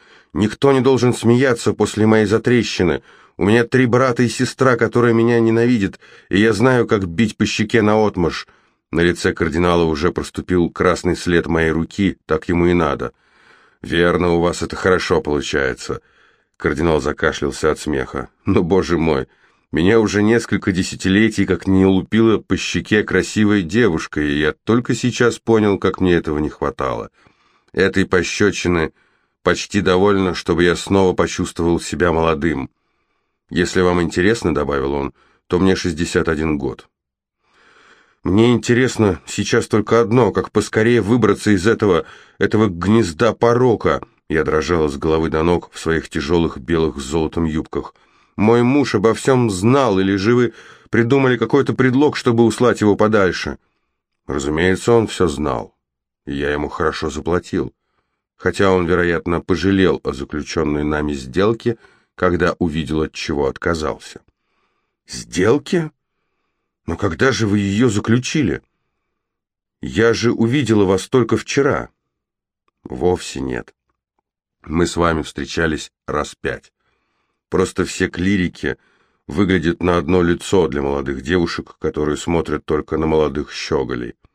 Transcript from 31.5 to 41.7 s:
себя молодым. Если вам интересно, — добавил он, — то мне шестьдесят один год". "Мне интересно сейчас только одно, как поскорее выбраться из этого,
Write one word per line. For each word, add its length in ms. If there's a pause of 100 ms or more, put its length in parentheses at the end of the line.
себя 320
молодым. 580 (800)
Если 300
вам 220
интересно, — 520
добавил 400
он, — 200 (320)
то 120
мне 180
шестьдесят 520
один 300
год". 300 (1400)
"Мне 280
интересно 760
сейчас 420
только 320
одно, 320
как 180
поскорее 500
выбраться 500
из 160
этого, 380 (340)